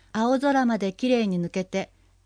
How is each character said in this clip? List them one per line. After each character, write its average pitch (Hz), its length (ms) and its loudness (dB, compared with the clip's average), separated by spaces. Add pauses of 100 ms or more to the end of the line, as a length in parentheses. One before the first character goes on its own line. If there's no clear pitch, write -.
(120)
青 240 280 0
空 277 260 2
ま 233 120 0
で 190 160 -4
き 254 160 -2
れ 240 140 2
い 208 40 0
に 180 140 0
抜 170 80 -4
け 185 160 -6
て、 - 260 -8 (340)